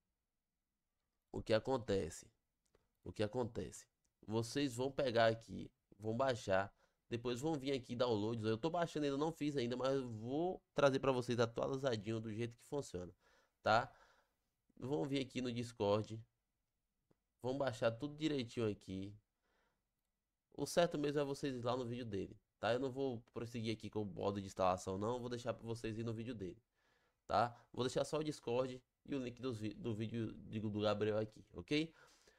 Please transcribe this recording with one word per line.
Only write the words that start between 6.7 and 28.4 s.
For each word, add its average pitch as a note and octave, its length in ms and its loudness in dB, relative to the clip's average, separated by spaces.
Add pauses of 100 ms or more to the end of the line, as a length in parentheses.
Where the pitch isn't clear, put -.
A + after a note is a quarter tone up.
depois A#2+ 340 -2
vão D#3+ 120 0
vir C#3 200 0
aqui B2 220 -4
downloads. A2+ 480 2
Eu A2 140 2
tô D#3+ 140 0
baixando E3 340 0
ainda, C#3 120 2
não D#3 140 2
fiz D3 240 -2
ainda, B2 220 0
mas C3 160 4
eu C3 160 0
vou C3 500 -2 (140)
trazer C#3 240 6
pra C3 140 4
vocês A#2+ 280 2
atualizadinho A#2+ 800 0
do A2 140 -6
jeito A#2 240 -6
que - 80 -20
funciona, F2+ 480 -6 (480)
tá? A2+ 320 4 (840)
Vão D3+ 260 -2
vir C#3 160 0
aqui C3 200 -4
no B2+ 120 -2
Discord. A2 680 0 (1200)
Vão C3 160 -2
baixar B2+ 360 2
tudo D3 240 -6
direitinho C#3 520 0
aqui. G2 480 -4 (1400)
O C#3+ 80 -2
certo E3+ 320 2
mesmo D3 220 2
é C#3+ 40 2
vocês C#3 320 -2
ir A#2+ 80 -6
lá B2 140 0
no B2+ 80 -2
vídeo A#2+ 200 -6
dele, G2+ 300 -4 (240)
tá? G#2+ 140 2
Eu B2+ 60 2
não C3+ 120 -2
vou C3 300 -2 (120)
prosseguir A#2 400 -2
aqui G#2+ 160 -8
com G#2+ 120 -2
o G#2 40 -2
modo G2+ 340 -2
de F#2+ 80 -6
instalação, F#2+ 500 2
não. A#2 220 0
Vou A#2+ 100 -6
deixar A#2+ 240 -4
pra - 120 -10
vocês A2+ 320 -4
ir A#2 60 -4
no A#2 100 -2
vídeo A#2 220 -6
dele, F#2 260 -8 (680)
tá? A#2 280 4 (160)
Vou A#2+ 120 0
deixar C#3 220 2
só D3+ 120 -2
o D#3 60 0
Discord B2+ 580 -2 (240)